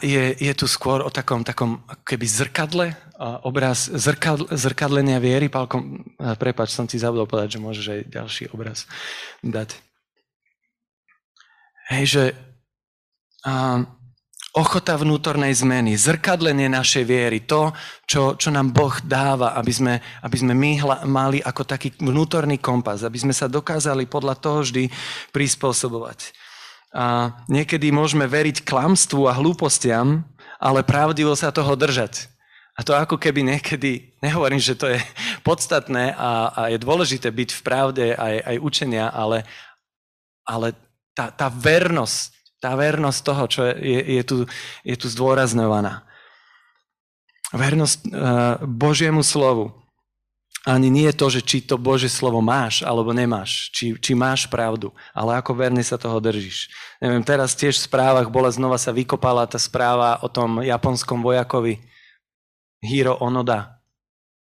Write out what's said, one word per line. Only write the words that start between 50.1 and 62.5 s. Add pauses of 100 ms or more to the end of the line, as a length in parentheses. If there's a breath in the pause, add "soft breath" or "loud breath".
Ani
nie
je
to,
že
či
to
Božie
slovo
máš,
alebo
nemáš.
Či,
či
máš
pravdu, (240 loud breath)
ale
ako
verne
sa
toho
držíš. (240 loud breath)
Neviem,
teraz
tiež
v
správach
bola,
znova
sa
vykopala
tá
správa
o
tom
japonskom
vojakovi (880 soft breath)